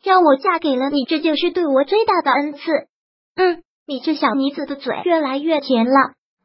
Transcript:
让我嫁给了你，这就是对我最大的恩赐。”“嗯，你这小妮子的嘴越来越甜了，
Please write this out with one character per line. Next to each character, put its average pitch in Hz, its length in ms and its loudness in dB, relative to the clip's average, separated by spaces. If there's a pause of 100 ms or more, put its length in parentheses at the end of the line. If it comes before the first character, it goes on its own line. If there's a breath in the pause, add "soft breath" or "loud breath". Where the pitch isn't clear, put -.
让 370 220 4
我 277 140 6
嫁 339 220 -2
给 277 180 -2
了 269 120 -2
你， 285 140 -2
这 311 160 -2
就 311 160 0
是 349 160 -2
对 349 160 -2
我 269 160 2
最 427 220 2
大 370 160 0
的 277 100 0
恩 285 220 -2
赐。 285 60 -18 (760)
”“嗯， 349 260 2 (240)
你 269 140 -8
这 302 160 -2
小 262 180 0
妮 277 180 0
子 285 140 -6
的 277 120 -10
嘴 - 260 -6
越 339 160 2
来 277 180 -2
越 311 220 0
甜 240 260 0
了， 262 280 2 (320)